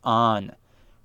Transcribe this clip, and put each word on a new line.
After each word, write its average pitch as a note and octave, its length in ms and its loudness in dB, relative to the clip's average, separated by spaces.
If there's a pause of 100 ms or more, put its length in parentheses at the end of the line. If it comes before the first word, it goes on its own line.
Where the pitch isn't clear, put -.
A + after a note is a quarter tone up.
on. A2+ 480 0 (520)